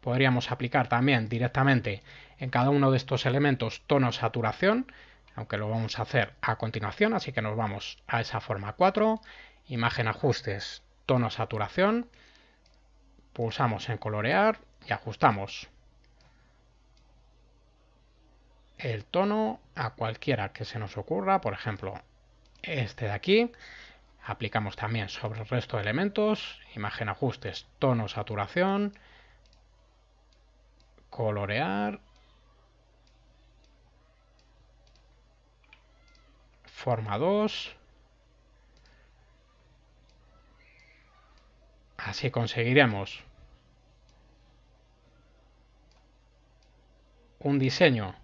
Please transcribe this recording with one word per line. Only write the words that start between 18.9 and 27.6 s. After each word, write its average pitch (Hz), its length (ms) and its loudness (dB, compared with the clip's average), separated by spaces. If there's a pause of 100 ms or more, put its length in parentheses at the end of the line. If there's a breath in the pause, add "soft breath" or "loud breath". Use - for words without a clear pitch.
tono 214 520 0 (160)
a 120 200 -4
cualquiera 110 580 -4
que - 140 -10
se - 120 -8
nos 104 200 -8
ocurra, 190 420 0
por 101 140 -2
ejemplo, 101 400 -6 (680)
este 123 440 -4
de 101 60 -2
aquí. 214 400 2 (720 loud breath)
Aplicamos 104 500 -2
también 107 320 -4
sobre 110 320 -8
el 110 80 -10
resto 120 300 -2
de 101 40 -2
elementos, 202 800 0 (140)
imagen 104 340 -4
ajustes, 107 580 -4 (120)